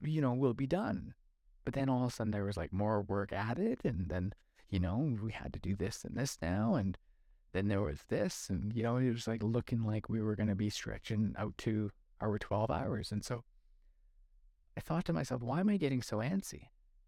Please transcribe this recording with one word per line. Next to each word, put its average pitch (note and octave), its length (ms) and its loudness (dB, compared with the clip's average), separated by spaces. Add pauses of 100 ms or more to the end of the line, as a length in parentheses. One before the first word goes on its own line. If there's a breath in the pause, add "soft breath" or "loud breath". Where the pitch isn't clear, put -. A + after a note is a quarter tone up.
you D#3 180 0
know, B2 140 4
we'll B2+ 200 4
be C3 140 -2
done." - 460 0 (500)
But A#2+ 100 -2
then C3+ 140 2
all B2+ 160 4
of A#2+ 80 0
a - 20 -10
sudden G#2+ 160 0
there G#2 140 0
was, G2+ 120 -2
like, E2+ 160 -4
more G#2 300 4
work G2+ 300 0
added, A#2 500 0
and F#2+ 260 0
then, F#2 240 0 (380 soft breath)
you G2 80 2
know, A2 420 2
we G#2+ 120 -4
had - 220 -8
to G2 40 -8
do - 160 -2
this F#2+ 300 -4
and - 120 -8
this C3+ 240 -2
now, G#2+ 360 2
and F#2+ 200 0 (560)
then G2 140 2
there G2+ 160 2
was D2 260 -2
this, - 400 0
and, G2+ 240 0
you A2+ 120 0
know, A#2+ 140 2
it B2+ 120 4
was, A#2 160 -2
like, A2+ 160 -2
looking A2+ 400 2
like A2 260 0
we A2 140 0
were G#2+ 140 2
gonna G#2 180 2
be G#2 160 2
stretching A2 680 -2
out G2+ 220 -4
to G#2+ 320 0 (300)
our G#2+ 180 0
twelve G#2+ 320 0
hours. C#3+ 400 -2
And G#2 140 -4
so A#2+ 180 -6 (1300)
I E3 60 -6
thought E3 240 -2
to E3+ 80 0
myself, C3 300 -2
"Why C3 180 0
am G3+ 80 2
I G#3 80 4
getting C3+ 240 2
so A2 180 -4
antsy?" E3+ 500 -4 (400)